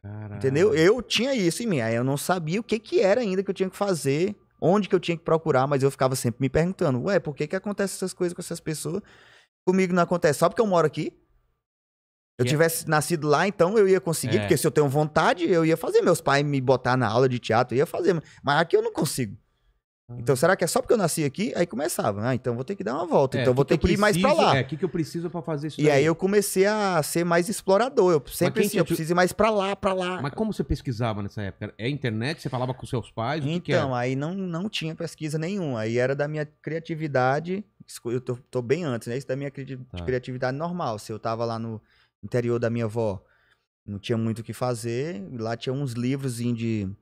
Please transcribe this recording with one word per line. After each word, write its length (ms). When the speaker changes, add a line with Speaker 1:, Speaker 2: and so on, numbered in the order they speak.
Speaker 1:
Caralho. 320
Speaker 2:
Entendeu? 400
Eu 260
tinha 360
isso 260
em 60
mim. 120
Aí 140
eu 80
não 140
sabia 420
o 60
que 160
que 200
era 200
ainda 240
que 60
eu 40
tinha 160
que 60
fazer, 580
onde 280
que 80
eu 20
tinha 180
que 60
procurar, 460
mas 160
eu 80
ficava 240
sempre 240
me 80
perguntando, 560
"Ué, 160
por 160
que 100
que 80
acontece 400
essas 180
coisas 220
com 80
essas 160
pessoas? 420
Comigo 300
não 80
acontece 380
só 80
porque 120
eu 60
moro 180
aqui?" 280
Eu 80
Speaker 1:
Que 20
é 60
Speaker 2:
tivesse 340
nascido 400
lá, 180
então 320
eu 80
ia 140
conseguir, 380
Speaker 1:
É. 20
Speaker 2:
porque 160
se 100
eu 40
tenho 180
vontade, 600
eu 180
ia 100
fazer. 240
Meus 200
pais 240
me 180
botar 340
na 100
aula 220
de 100
teatro, 360
eu 60
ia 60
fazer. 340
Mas 180
aqui 140
eu 80
não 100
consigo. 440
Então, 140
Speaker 1:
Ah. 40
Speaker 2:
será 200
que 80
é 20
só 140
porque 140
eu 40
nasci 260
aqui? 300
Aí 120
começava. 600
"Ah, 80
então 200
vou 100
ter 100
que 80
dar 120
uma 120
volta. 320
Speaker 1:
É, 40
Speaker 2:
então 120
vou 120
Speaker 1:
que 40
Speaker 2:
ter 80
Speaker 1:
que 60
eu 40
Speaker 2:
que 60
ir 40
mais 180
pra 140
Speaker 1:
preciso, 160
Speaker 2:
lá." 100
Speaker 1:
é, 80
que 140
que 60
eu 40
preciso 420
pra 120
fazer 260
isso 120
Speaker 2:
E 40
Speaker 1:
daí? 80
Speaker 2:
aí 140
eu 80
comecei 520
a 360
ser 220
mais 260
explorador. 600
Eu 120
Speaker 1:
Mas 120
Speaker 2:
sempre 260
Speaker 1:
quem 40
Speaker 2:
assim, 100
Speaker 1:
que 40
Speaker 2:
eu 40
Speaker 1:
te 40
Speaker 2:
preciso 240
ir 20
mais 180
pra 180
lá, 260
pra 160
lá. 300
Speaker 1:
Mas 120
como 200
você 100
pesquisava 580
nessa 200
época? 360
É 100
internet? 540
Você 60
falava 260
com 120
seus 240
pais? 340
O 20
que 140
que 120
Speaker 2:
Então, 180
Speaker 1:
era? 80
Speaker 2:
aí 180
não, 180
não 360
tinha 240
pesquisa 440
nenhuma. 420
Aí 180
era 180
da 100
minha 180
criatividade. 1000
Esco-, 240
eu 100
tô, 160
tô 120
bem 220
antes, 240
né? 100
Isso 100
da 80
minha 140
cri-, 260
Speaker 1:
Tá. 120
Speaker 2:
criatividade 520
normal. 420
Se 140
eu 60
tava 260
lá 140
no 220
interior 360
da 120
minha 140
avó, 400
não 120
tinha 200
muito 220
o 40
que 80
fazer. 680
Lá 240
tinha 160
uns 220
livrozinhos 600
de 320